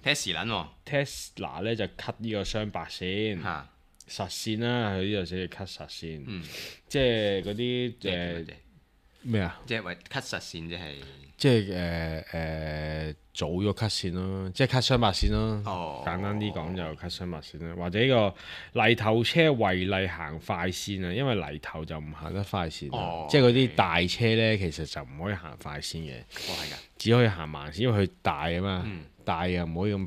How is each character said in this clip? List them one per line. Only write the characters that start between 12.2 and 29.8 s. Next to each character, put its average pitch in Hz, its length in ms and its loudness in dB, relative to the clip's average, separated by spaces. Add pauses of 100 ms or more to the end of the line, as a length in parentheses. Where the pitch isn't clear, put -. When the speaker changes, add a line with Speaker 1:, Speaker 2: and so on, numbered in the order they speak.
Speaker 2:
誒， - 80 -
誒， 78 840 -4 (160)
早 - 160 -4
咗 95 280 0
cut 110 160 0
線 87 220 -2
咯， 95 360 -4
即 110 140 2
係 123 40 4
cut 127 140 2
雙 127 180 4
白 110 100 6
線 98 220 4
咯。 107 340 2
Speaker 1:
哦。 82 380 -4
Speaker 2:
簡 85 200 -2
單 104 160 -2
啲 104 120 0
講 82 240 -4
就 90 80 -4 (120)
cut 87 160 -8
雙 90 180 -6
白 82 100 -6
線 80 300 -12
啦， 87 60 -8
或 87 160 -2
者 101 80 2
呢 127 80 6 (680)
個 120 140 4
泥 117 80 8
頭 110 280 4
車 165 180 4 (100)
違 110 220 4 (280)
例 95 60 2
行 82 320 -6
快 95 160 -2 (140)
線 95 360 -4
啊， 87 80 -2
因 123 140 0
為 120 80 2
泥 76 240 -4
頭 80 260 -8
就 80 140 -8
唔 76 120 -10
行 76 220 -8
得 98 100 -2
快 90 240 -2
線 - 200 -8
啊。 127 120 -4
Speaker 1:
哦， 85 300 -4
Speaker 2:
即 - 80 6
係 139 60 10
嗰 123 80 10
啲 127 240 4
大 160 320 4
車 - 180 0 (100)
呢， 110 220 4
其 90 140 0
實 78 200 -6
就 80 120 -6
唔 69 200 -10
可 98 80 -2
以 - 40 -2
行 87 260 -12
快 73 180 -8
線 - 180 -8
嘅。 69 240 -10
Speaker 1:
哦， - 360 -8
係 76 160 -6
㗎。 - 20 -8 (220)
Speaker 2:
只 107 140 4
可 120 120 8
以 117 40 6
行 87 220 -2
慢 73 220 -8
線， 78 100 -4
因 123 140 4
為 98 120 6
佢 - 20 -2 (140)
大 80 260 2
啊 87 120 0
嘛。 98 260 0
Speaker 1:
嗯。 87 160 -8 (200)
Speaker 2:
大 87 240 0
又 90 160 2
唔 82 180 -2